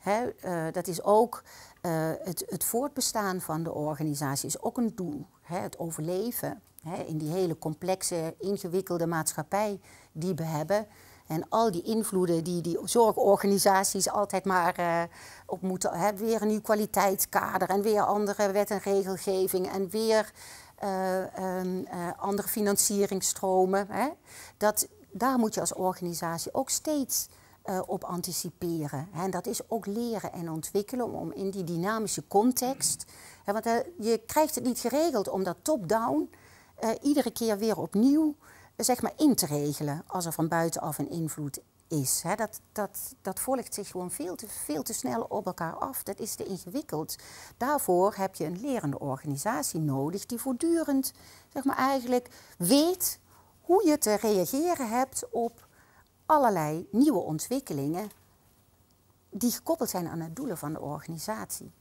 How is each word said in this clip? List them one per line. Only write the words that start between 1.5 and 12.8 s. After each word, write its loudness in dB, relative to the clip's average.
eh, 0
het, -6
het -4
voortbestaan -2
van -2
de -4
organisatie -2
is -6
ook -2
een 0
doel. -6
Hè, -8
het -8
overleven, -4
hè, -8
in -4
die -2
hele 0
complexe, -2
ingewikkelde -2
maatschappij -2
die -2
we -2
hebben. 0
En -4
al 4
die -4
invloeden 0
die -2
die -2